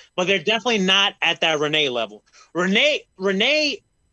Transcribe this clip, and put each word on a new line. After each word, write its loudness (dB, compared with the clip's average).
but -2
they're 0
definitely -2
not 2
at -2
that 0
Renee 0
level. -6
Renee, 0
Renee -2